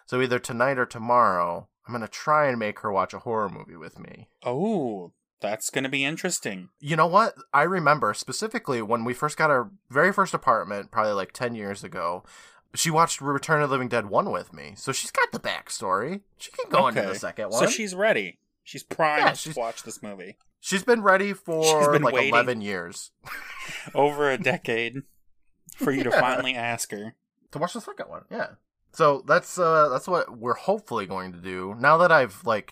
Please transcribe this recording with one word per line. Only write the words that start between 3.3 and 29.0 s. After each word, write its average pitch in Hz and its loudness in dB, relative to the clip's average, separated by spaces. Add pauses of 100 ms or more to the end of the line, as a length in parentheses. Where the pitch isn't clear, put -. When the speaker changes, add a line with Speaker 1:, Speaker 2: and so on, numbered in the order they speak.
Speaker 1:
movie 101 -16
with 80 -18
me. - -20 (180)
Speaker 2:
Oh, 127 -4 (280)
that's 107 -4
gonna 135 -2
be 139 -2
interesting. 139 -6 (100)
Speaker 1:
You 147 -4
know 160 4
what? 202 4 (200)
I 143 6
remember 147 2
specifically 139 -6
when 113 -2
we 120 -4
first 151 -4
got 156 4
our 123 2 (180)
very 165 4
first 190 2
apartment, 101 0
probably, 107 2
like, 95 -4
ten 120 -4
years 101 -6
ago, 87 -6 (500)
she 165 0
watched 160 2
Return 143 0
of 143 0
the 131 0
Living 127 0
Dead 113 -2
One 143 0
with 92 -6
me. 73 -16
So - -8
she's - -4
got 494 0
the - -6
backstory. 110 -4 (160)
She - -18
can - -10
go 135 4
into 117 -2
the 98 -2
Speaker 2:
Okay. 95 -6
Speaker 1:
second 101 -8
Speaker 2:
So 117 0
Speaker 1:
one. 185 4
Speaker 2:
she's 208 -4
ready. 180 0 (280)
She's - -14
primed 151 0
Speaker 1:
Yeah, - 6
Speaker 2:
to - -4
Speaker 1:
she's 160 -8
Speaker 2:
watch 117 -6
this - -14
movie. 98 -14 (240)
Speaker 1:
She's 190 -2
been 240 4
ready 196 4
for, 160 -4
Speaker 2:
She's 156 6
been 147 6
Speaker 1:
like, 123 2
Speaker 2:
waiting 131 4
Speaker 1:
eleven 120 4
years. 98 -8 (420)
<laughs> - -12
Speaker 2:
over 143 4
a 131 0
decade 123 -2 (760)
for 254 0
you 135 0
to 120 0
Speaker 1:
Yeah. - 4
Speaker 2:
finally 127 0
ask 117 -4
her. 107 -10 (360)
Speaker 1:
To 147 -10
watch 160 -4
the 233 -10
second - -14
one, - -16
yeah. - -8 (440)
So 147 2